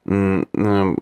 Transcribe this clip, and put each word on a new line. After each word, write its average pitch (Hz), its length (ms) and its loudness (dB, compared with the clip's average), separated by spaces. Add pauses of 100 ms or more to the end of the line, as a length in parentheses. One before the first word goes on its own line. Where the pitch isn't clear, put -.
м, 95 480 0
м, 98 480 0